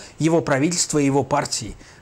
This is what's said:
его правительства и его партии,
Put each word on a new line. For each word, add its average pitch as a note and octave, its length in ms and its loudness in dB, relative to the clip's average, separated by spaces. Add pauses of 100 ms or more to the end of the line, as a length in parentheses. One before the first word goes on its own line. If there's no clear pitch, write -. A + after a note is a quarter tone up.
(180)
его D#3+ 220 2
правительства D3+ 580 0
и C#3+ 60 2
его C#3 180 2
партии, C#3 540 -4 (260)